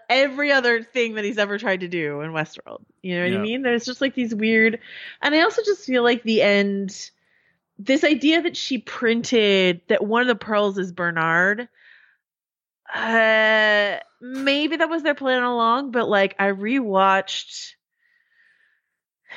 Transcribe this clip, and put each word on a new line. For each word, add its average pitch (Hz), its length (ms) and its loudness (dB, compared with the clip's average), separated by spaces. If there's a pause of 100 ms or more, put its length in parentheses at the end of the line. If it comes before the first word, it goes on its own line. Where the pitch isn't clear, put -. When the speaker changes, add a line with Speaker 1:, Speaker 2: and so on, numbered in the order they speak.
Speaker 1:
every 277 440 2
other 240 300 2
thing 233 320 -4
that 214 100 -6
he's 202 140 -4
ever 202 200 -2
tried 196 220 -2
to 180 80 -8
do 151 340 -4
in 160 100 -8
Westworld? 156 500 -8 (200)
You 180 140 -6
know 175 60 -2
what 180 100 0
Speaker 2:
Yeah. 190 60 -2
Speaker 1:
I 202 40 -2
mean? 233 200 -4
There's 240 220 0
just, 254 160 -10
like, 269 140 -2
these 233 200 -4
weird, 220 440 2 (440)
and 285 120 0
I 311 80 4
also 440 220 0
just 415 220 -2
feel 254 160 0
like 240 220 2
the 220 180 2
end, 202 680 0 (680)
this 269 240 2
idea 311 400 2
that 339 140 -4
she - 220 -6
printed, 208 1080 2
that 208 180 0
one 220 180 0
of 254 60 2
the 240 60 2
pearls 208 440 -2
is 185 120 -6
Bernard, 175 800 0 (1200)
uh, 220 1040 2 (220)
maybe 277 560 -2
that 311 140 0
was 330 140 -4
their 311 100 0
plan 254 300 -2
all 247 100 -2
along, 240 380 0
but, 233 160 0
like, 196 320 2
I 196 100 2
rewatched, 196 1200 -2 (1600)